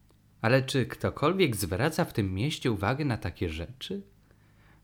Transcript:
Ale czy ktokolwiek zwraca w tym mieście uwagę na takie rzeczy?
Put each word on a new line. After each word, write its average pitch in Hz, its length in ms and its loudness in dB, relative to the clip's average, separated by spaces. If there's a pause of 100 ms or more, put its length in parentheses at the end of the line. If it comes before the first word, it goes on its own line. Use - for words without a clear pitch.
(420)
Ale 127 200 6
czy 131 240 0
ktokolwiek 143 680 0
zwraca 101 480 0
w - 80 -8
tym 95 220 0
mieście 131 380 -2
uwagę 110 320 0
na 120 120 0
takie 90 320 -4
rzeczy? 82 540 -8 (800)